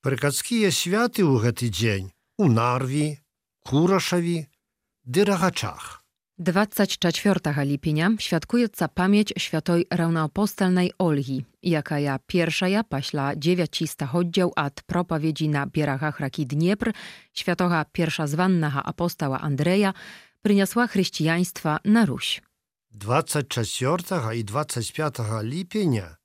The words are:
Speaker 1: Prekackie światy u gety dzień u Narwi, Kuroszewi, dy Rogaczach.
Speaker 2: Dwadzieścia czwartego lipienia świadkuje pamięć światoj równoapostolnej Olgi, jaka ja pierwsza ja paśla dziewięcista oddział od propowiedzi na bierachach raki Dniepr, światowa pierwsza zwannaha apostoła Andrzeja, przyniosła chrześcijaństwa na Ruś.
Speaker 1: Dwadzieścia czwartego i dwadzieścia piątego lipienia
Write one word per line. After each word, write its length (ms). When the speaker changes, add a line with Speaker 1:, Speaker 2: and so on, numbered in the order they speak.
Speaker 1:
Prekackie 680
światy 540
u 140
gety 320
dzień 380
u 120
Narwi, 680
Kuroszewi, 880
dy 220
Rogaczach. 760
Speaker 2:
Dwadzieścia 720
czwartego 520
lipienia 460
świadkuje 480
pamięć 440
światoj 540
równoapostolnej 1040
Olgi, 480
jaka 360
ja 280
pierwsza 400
ja 160
paśla 520
dziewięcista 800
oddział 420
od 260
propowiedzi 680
na 180
bierachach 520
raki 280
Dniepr, 440
światowa 520
pierwsza 420
zwannaha 560
apostoła 580
Andrzeja, 520
przyniosła 460
chrześcijaństwa 1000
na 200
Ruś. 360
Speaker 1:
Dwadzieścia 720
czwartego 680
i 120
dwadzieścia 500
piątego 480
lipienia 840